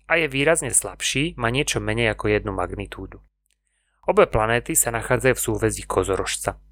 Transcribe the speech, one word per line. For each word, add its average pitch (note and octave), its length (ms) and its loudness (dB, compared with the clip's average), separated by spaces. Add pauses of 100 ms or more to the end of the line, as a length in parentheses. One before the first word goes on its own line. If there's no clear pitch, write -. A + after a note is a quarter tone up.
a E3 160 0
je D3+ 80 -2
výrazne C#3+ 400 2
slabší, C3 720 -2
má A#2 80 0
niečo B2 320 -2
menej G#2+ 320 0
ako G#2+ 160 -2
jednu G#2 240 0
magnitúdu. F#2+ 720 -8 (800)
Obe F3+ 240 4
planéty A#2 480 0
sa A#2 160 0
nachádzajú A#2+ 400 2
v - 160 -4
súhvezdí G#2+ 400 0
Kozorožca. F#2+ 720 -2 (100)